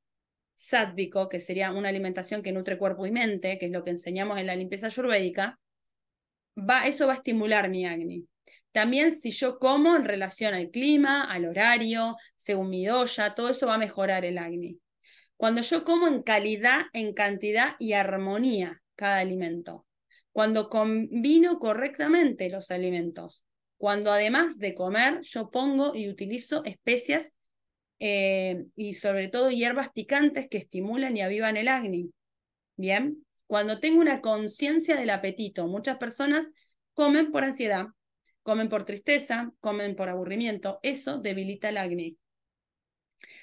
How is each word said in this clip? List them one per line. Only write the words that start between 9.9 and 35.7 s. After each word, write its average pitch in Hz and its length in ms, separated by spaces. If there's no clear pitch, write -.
en 269 80
relación 202 480
al 175 160
clima, 285 560
al 175 200
horario, 226 720
según 190 320
mi 185 160
doya, 226 500
todo 240 140
eso 254 180
va 220 80
a 220 40
mejorar 190 440
el 180 140
acné. 175 400
Cuando 226 260
yo 330 220
como 339 240
en 269 160
calidad, 220 600
en 214 200
cantidad 208 680
y 220 140
armonía 196 880
cada 202 240
alimento. 170 640
Cuando 214 380
combino 233 920
correctamente 269 920
los 190 220
alimentos. 175 720
Cuando 208 340
además 240 480
de 202 160
comer, 226 500
yo 226 260
pongo 269 440
y 214 140
utilizo 226 560
especias, 247 720
eh, 190 640
y 208 160
sobre 196 340
todo 247 220
hierbas 240 400
picantes 277 580
que 220 100
estimulan 220 600
y 202 40
avivan 214 360
el 220 100
acné. 208 380
¿Bien? 202 480
Cuando 214 340
tengo 320 180
una 311 220
conciencia 285 720
del 247 140
apetito, 196 580
muchas 202 300